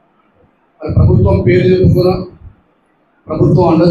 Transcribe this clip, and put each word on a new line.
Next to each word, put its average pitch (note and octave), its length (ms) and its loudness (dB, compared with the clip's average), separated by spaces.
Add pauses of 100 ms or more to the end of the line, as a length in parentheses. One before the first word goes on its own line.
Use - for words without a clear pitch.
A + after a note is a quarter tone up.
(800)
మరి - 160 -10
ప్రభుత్వం F#3+ 480 2
పేరు F3+ 240 2
చెప్పుకున్నాం, F3+ 500 0 (1080)
ప్రభుత్వం E3+ 440 0
అండ D#3+ 200 0